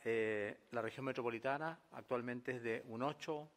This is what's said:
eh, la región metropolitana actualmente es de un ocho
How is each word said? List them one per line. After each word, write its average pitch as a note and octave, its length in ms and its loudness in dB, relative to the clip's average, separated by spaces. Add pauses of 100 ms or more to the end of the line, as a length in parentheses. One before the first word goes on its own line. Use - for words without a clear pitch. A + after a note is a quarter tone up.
eh, A2 520 2 (120)
la A#2+ 100 0
región A2 240 -2
metropolitana C3+ 760 0 (140)
actualmente B2 640 -2
es A#2 60 -4
de A2+ 240 2
un A#2 160 -4
ocho D3+ 540 -2